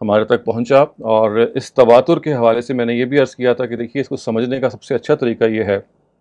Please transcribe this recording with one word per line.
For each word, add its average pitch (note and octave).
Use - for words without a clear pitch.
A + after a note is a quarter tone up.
हमारे G#2+
तक A#2+
पहुँचा। A#2+
और A2
इस -
तवातुर C3
के D3+
हवाले A#2
से C3
मैंने A#2+
ये B2+
भी C3+
अर्ज़ C3
किया B2
था B2+
कि A2+
देखिए, A#2+
इसको B2+
समझने B2
का B2+
सबसे -
अच्छा A#2+
तरीका A#2
ये A2
है G2